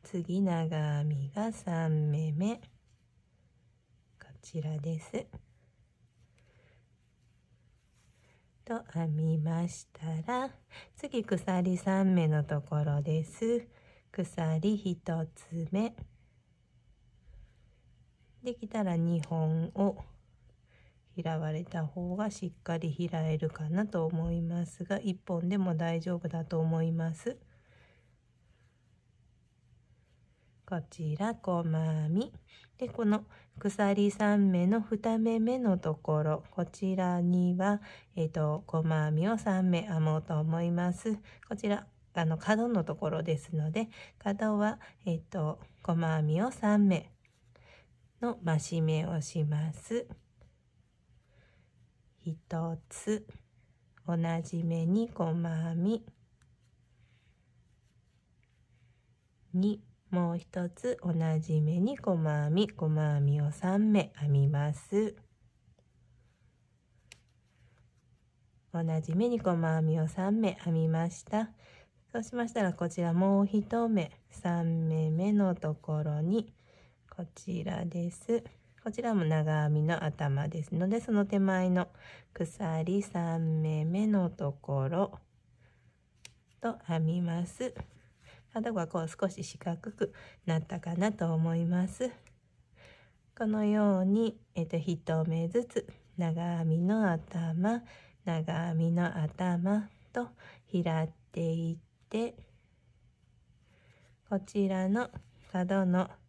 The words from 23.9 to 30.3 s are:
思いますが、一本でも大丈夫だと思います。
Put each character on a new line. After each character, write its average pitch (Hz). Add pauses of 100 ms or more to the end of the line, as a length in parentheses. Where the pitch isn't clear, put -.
思 165
い 170
ま 170
す -
が、 196
一 190
本 175
で 202
も 185
大 165
丈 175
夫 170
だ 165
と 160
思 160
い 165
ま 165
す。 240 (3250)